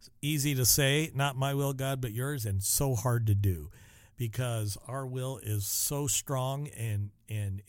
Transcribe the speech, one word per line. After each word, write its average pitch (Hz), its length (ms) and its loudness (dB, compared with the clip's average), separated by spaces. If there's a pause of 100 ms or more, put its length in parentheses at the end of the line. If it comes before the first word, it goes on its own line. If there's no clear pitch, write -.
(220)
easy 147 340 2
to 127 100 2
say, 143 500 4
"Not 139 200 0
my 135 200 0
will, 139 180 0
God, 135 260 -2
but 120 140 -4
yours," 127 320 -2
and 95 180 0
so 135 320 2
hard 117 320 2
to 101 80 6
do, 92 340 0 (460)
because 117 640 -2 (100)
our 131 180 -6
will 127 380 -4
is 104 240 -2
so 147 400 0
strong 135 640 -2
and, 101 420 -4 (180)
and 101 400 -4